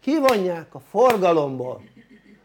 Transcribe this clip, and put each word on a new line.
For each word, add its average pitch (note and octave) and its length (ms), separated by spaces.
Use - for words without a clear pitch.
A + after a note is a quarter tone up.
kivonják G#3+ 720
a C#3 60
forgalomból. D#3+ 1040